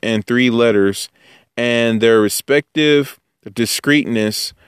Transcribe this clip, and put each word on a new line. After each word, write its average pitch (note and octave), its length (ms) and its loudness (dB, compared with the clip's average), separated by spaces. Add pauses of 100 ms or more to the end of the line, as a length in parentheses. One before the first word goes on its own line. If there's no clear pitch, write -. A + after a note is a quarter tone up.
and A2 240 -2
three B2 220 0
letters, G#2+ 580 2 (480)
and A#2 460 -2
their A2+ 180 4
respective C#3+ 1000 0 (320)
discreteness A2+ 1040 -4 (160)